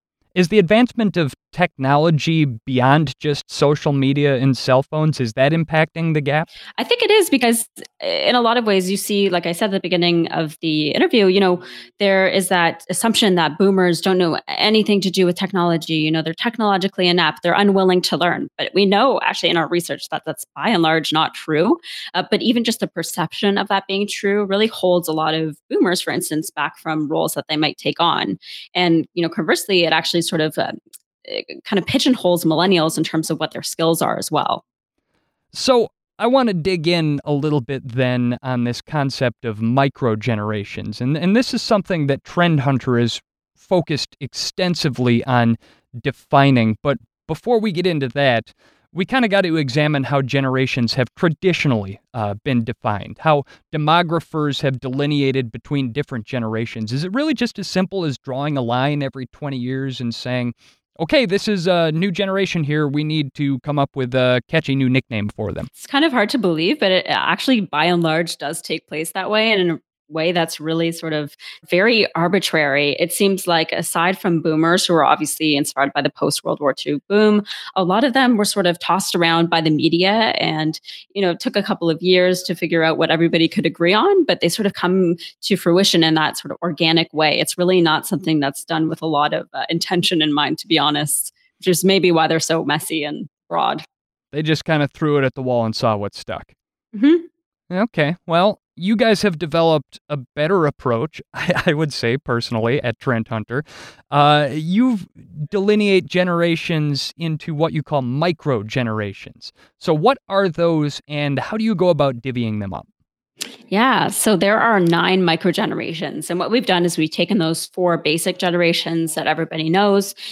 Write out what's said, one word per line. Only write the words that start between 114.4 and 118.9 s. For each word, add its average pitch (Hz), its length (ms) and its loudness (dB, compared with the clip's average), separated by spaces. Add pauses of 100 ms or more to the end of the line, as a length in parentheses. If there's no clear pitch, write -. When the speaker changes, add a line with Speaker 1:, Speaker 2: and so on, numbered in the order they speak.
Speaker 2:
are 220 220 4
nine 175 420 2
microgenerations. 160 1080 -2
And 180 120 -4
what 160 100 -4
we've 240 160 0
done 175 180 2
is 170 140 0
we've 160 100 0
taken 196 300 0
those 160 280 -2
four 180 300 0
basic 170 420 -2
generations 170 760 0